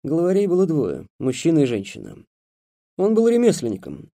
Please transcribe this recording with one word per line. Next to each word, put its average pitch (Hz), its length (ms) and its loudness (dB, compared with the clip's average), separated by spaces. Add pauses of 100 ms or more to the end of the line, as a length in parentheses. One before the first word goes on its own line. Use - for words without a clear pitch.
Главарей 180 420 0
было 180 200 2
двое, 110 400 -2 (120)
мужчина 151 420 0
и 139 60 6
женщина. 98 560 -8 (760)
Он 208 160 2
был 226 140 4
ремесленником 123 920 0